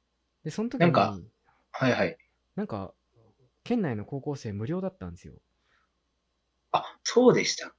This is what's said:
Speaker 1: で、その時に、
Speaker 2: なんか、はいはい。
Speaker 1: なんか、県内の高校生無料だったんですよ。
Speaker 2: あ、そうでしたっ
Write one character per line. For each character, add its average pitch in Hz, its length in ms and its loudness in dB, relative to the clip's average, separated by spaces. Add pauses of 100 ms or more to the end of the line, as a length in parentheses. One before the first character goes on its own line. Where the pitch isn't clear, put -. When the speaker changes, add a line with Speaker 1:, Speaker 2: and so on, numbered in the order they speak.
(440)
Speaker 1:
で、 151 60 -8
そ 208 140 -4
の 240 60 -4
時 254 100 -4
に、 170 60 6
Speaker 2:
な - 20 8
ん 165 40 4
か、 101 280 4 (520)
は 131 180 0
い - 20 4
は 95 140 2
い。 82 120 -4 (380)
Speaker 1:
な 202 80 -4
ん 208 40 -8
か、 - 280 -8 (680)
県 233 200 0
内 127 120 0
の 104 100 -6
高 139 160 -8
校 147 140 -6
生 110 180 -8
無 104 120 -4
料 175 160 -4
だ 190 60 -4
っ 185 100 -12
た 92 100 -12
ん 87 40 -10
で 87 60 -14
す 87 100 -20
よ。 67 80 -20 (1400)
Speaker 2:
あ、 - 120 0 (200)
そ 247 260 4
う - 40 10
で 101 120 4
し - 120 -2
た - 100 -10
っ - 120 -18